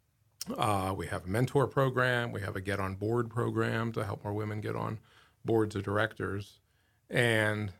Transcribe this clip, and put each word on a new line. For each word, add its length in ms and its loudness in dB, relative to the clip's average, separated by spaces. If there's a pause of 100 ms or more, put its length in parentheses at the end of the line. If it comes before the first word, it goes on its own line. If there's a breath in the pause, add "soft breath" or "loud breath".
(580)
Uh, 400 2
we 80 -4
have 200 -6
a 40 -6
mentor 380 2
program. 640 0
We 100 -4
have 140 -6
a 60 -4
Get 180 -2
On 160 -2
Board 340 0
program 640 0
to 140 -4
help 180 -6
more 100 -4
women 260 -4
get 160 -4
on 220 -4 (460 soft breath)
boards 320 4
of 80 -2
directors. 760 -2 (500)
And 720 2